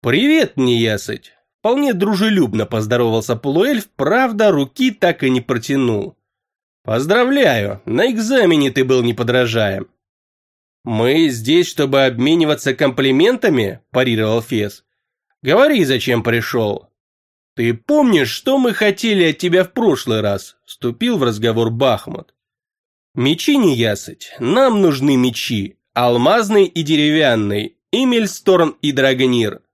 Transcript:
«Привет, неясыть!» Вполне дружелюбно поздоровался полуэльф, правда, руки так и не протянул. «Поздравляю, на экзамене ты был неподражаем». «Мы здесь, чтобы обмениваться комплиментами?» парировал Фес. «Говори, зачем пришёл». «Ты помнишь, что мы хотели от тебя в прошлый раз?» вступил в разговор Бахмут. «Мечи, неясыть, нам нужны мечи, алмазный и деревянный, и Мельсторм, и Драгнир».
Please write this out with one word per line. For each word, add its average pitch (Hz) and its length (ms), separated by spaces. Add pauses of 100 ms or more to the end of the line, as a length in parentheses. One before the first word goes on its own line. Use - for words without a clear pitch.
«Привет, 240 560
неясыть!» 113 760 (280)
Вполне 262 340
дружелюбно 185 720
поздоровался 113 720
полуэльф, 196 600
правда, 214 540
руки 165 400
так 175 320
и 135 80
не 127 100
протянул. 123 760 (680)
«Поздравляю, 143 1040
на 165 240
экзамене 214 600
ты 131 140
был 127 180
неподражаем». 117 840 (960)
«Мы 127 440
здесь, 135 400
чтобы 135 360
обмениваться 143 720
комплиментами?» 139 1040 (100)
парировал 113 520
Фес. 104 420 (580)
«Говори, 240 420
зачем 127 380
пришёл». 117 680 (640)
«Ты 120 180
помнишь, 208 580
что - 280
мы 247 160
хотели 202 560
от 151 80
тебя 180 260
в 180 80
прошлый 135 480
раз?» 101 360 (100)
вступил 208 500
в 151 60
разговор 113 480
Бахмут. 117 640 (800)
«Мечи, 165 420
неясыть, 117 840
нам 214 420
нужны 139 340
мечи, 123 640 (140)
алмазный 185 720
и 165 180
деревянный, 143 920 (160)
и 254 140
Мельсторм, 190 760
и 147 80
Драгнир». 127 720 (120)